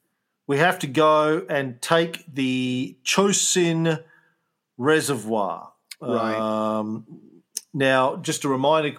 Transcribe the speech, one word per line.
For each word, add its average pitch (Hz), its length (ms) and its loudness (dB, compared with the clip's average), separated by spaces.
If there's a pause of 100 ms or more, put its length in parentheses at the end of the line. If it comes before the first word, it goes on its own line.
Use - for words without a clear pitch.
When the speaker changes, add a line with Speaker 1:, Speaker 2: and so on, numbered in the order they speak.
(480)
Speaker 1:
we 143 100 0
have 180 220 4
to 147 80 -4
go 156 640 2
and 135 320 -4
take 165 500 0
the 127 720 -2
Chosin 165 1000 2 (760)
Reservoir. 113 960 -2 (260)
Speaker 2:
Right. 110 380 -2
Speaker 1:
Um, 110 680 -4 (680)
now, 135 440 2
just 156 260 -6
a 147 60 -2
reminder, 143 500 2